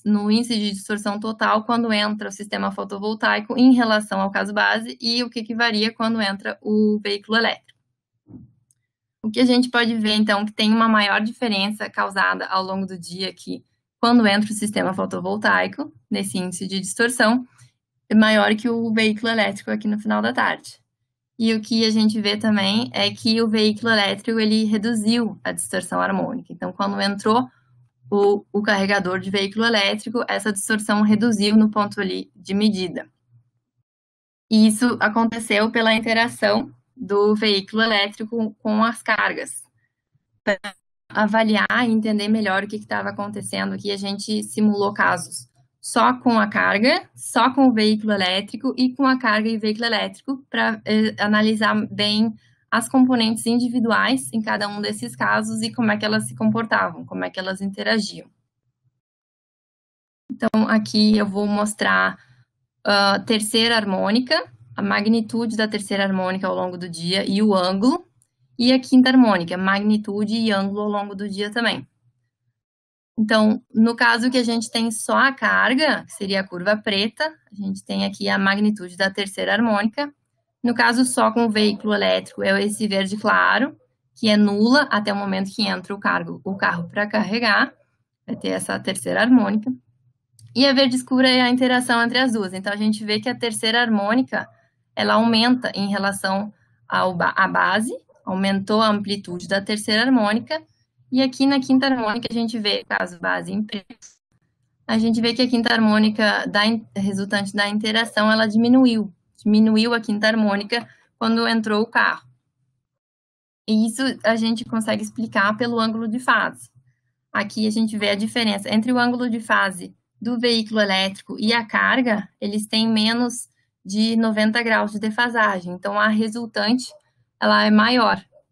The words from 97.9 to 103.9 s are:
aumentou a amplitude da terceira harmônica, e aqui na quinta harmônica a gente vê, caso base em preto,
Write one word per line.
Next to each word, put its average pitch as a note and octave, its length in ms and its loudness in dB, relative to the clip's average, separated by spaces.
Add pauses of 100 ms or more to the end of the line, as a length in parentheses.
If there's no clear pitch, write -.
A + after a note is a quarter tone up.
aumentou G3 560 0
a A3 80 4
amplitude G3+ 600 -4
da G3 120 0
terceira G#3+ 420 -2
harmônica, B3 600 0 (480)
e C4 120 0
aqui C4+ 240 0
na C#4 120 2
quinta C4 280 2
harmônica A#3+ 440 -2
a A3+ 40 -8
gente A#3 240 -2
vê, G3+ 260 -2
caso F3+ 340 -6
base E3+ 320 -4
em G3+ 120 -4
preto, G#3+ 460 -12 (800)